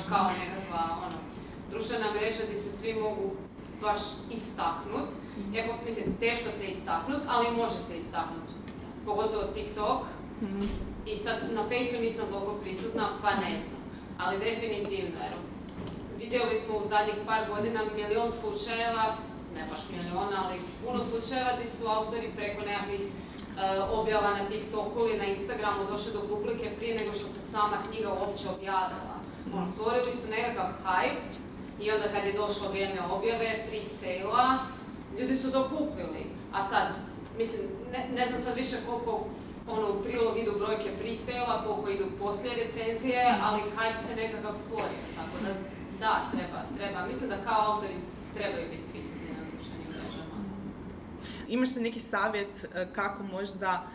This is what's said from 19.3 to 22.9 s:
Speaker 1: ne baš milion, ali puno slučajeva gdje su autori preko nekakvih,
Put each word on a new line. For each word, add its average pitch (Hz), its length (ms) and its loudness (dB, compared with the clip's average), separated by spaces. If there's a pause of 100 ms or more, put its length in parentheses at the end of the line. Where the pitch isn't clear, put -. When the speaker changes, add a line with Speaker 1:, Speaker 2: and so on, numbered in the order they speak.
Speaker 1:
ne - 120 -4
baš - 140 -6 (120)
milion, 185 440 0
ali 185 200 0 (260)
puno 247 220 0
slučajeva 247 500 0
gdje 240 160 -2
su 226 180 -2
autori 220 460 2
preko 208 280 -2
nekakvih, 202 400 -2